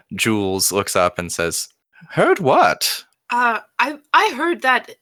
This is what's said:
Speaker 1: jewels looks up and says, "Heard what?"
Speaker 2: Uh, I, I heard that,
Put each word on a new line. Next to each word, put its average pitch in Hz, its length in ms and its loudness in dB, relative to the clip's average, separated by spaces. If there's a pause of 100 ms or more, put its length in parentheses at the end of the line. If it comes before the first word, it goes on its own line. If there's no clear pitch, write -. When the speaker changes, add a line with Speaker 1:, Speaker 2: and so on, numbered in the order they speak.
(160)
Speaker 1:
jewels 98 560 -2
looks 101 240 -2
up 90 240 2
and 87 120 -6
says, - 360 -4 (420)
"Heard 311 300 2
what?" - 640 2 (260)
Speaker 2:
Uh, 240 300 0 (200)
I, 294 180 -4 (160)
I 381 240 4
heard 330 240 -2
that, 254 300 0 (100)